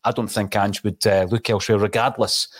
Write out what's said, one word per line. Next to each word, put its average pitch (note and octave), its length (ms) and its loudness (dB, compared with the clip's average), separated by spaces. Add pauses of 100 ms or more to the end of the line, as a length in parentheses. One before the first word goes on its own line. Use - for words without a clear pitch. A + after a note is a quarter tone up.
I A#2 80 0
don't A2 160 -4
think G2+ 260 -4
Ange G2+ 300 0
would, G2+ 220 -2
uh, F#2+ 240 4
look A#2 180 -2
elsewhere, G#2+ 300 0
regardless A2+ 680 0 (140)